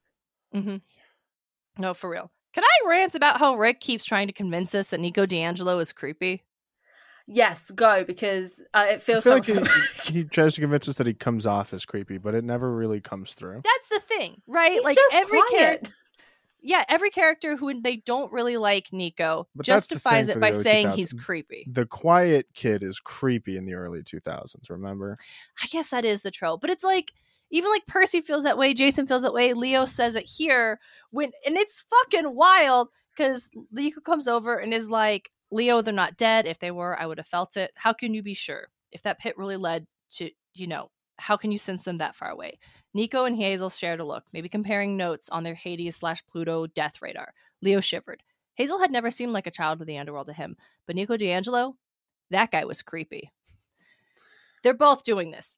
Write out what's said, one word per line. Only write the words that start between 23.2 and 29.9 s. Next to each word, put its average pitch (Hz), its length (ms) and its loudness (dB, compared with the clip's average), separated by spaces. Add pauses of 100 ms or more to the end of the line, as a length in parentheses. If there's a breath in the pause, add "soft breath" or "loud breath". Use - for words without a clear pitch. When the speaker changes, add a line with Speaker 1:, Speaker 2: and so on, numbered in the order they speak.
Speaker 3:
in 92 100 -8
the 92 100 -8
early 90 280 -10
two - 160 -14
thousands, - 500 -12
remember? 98 460 -10 (480 loud breath)
Speaker 1:
I 247 40 -8
guess 320 240 -6
that 247 140 -2
is 208 180 -2
the 196 80 -8
trope. 165 300 -4
But 330 100 -4
it's 381 120 -4
like, 381 280 0 (400)
even, 349 180 0
like, 427 160 0
Percy 359 360 2
feels 294 220 -4
that 277 140 0
way, 269 160 2
Jason 269 320 2
feels 254 160 0
that 254 120 0
way, 247 200 2
Leo 262 320 0
says 240 300 -2